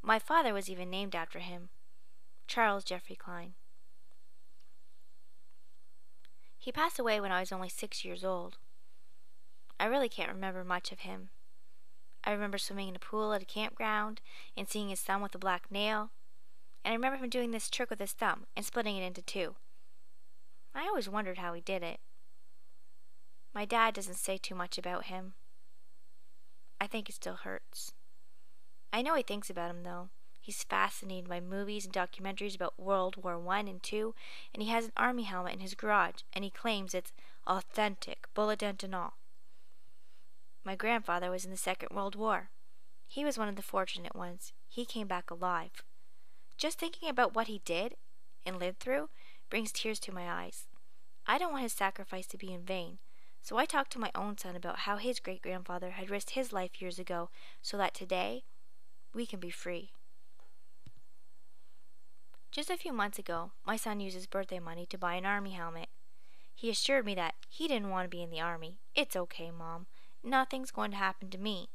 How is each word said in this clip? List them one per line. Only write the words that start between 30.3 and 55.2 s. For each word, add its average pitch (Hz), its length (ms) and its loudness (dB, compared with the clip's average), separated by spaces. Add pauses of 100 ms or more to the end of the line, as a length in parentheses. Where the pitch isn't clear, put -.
He's - 240 -4
fascinated 190 640 2
by 175 120 0
movies 196 440 -2
and 190 80 -4
documentaries 196 600 0
about 180 260 -2
World 190 420 2
War 175 160 0
One 190 300 2
and 185 140 -4
Two, 214 320 0 (400)
and 214 80 -2
he 214 80 0
has 226 160 4
an 226 100 -4
army 240 280 4
helmet 185 280 0
in 190 80 -2
his 190 140 -2
garage, 202 480 4 (100)
and 196 100 0
he 196 80 0
claims 202 440 0
it's - 180 0 (340)
authentic - 880 2
bullet 214 260 4
dent 202 220 0
and 190 120 -2
all. 175 240 -2 (1500)
My 190 100 0
grandfather 190 560 4
was 185 140 0
in 185 60 -2
the 190 60 -2
Second - 380 0
World 196 200 0
War. 208 360 2 (560)
He 277 180 -2
was 294 120 2
one 220 120 2
of 196 80 -2
the 196 60 -2
fortunate 185 520 0
ones. 180 380 -2 (160)
He 240 160 0
came 220 220 -2
back 180 240 0
alive. 175 520 0 (760)
Just 320 220 2
thinking 330 300 0
about 247 260 6
what 226 120 4
he 214 180 -2
did 190 320 2 (500)
and 185 120 0
lived 180 200 0
through 285 320 2 (400)
brings 220 200 2
tears 220 300 0
to - 120 -4
my 175 180 -2
eyes. 175 360 0 (600)
I 240 120 8
don't 349 140 4
want 269 100 2
his 233 100 2
sacrifice 190 560 2
to 196 100 -2
be 190 140 -2
in 175 100 -2
vain, 180 360 0 (440)
so - 140 0
I 285 100 8
talked 277 260 4
to 254 60 -2
my 220 160 2
own 202 240 0
son 180 180 -2
about 175 240 0
how 202 160 2
his 240 240 2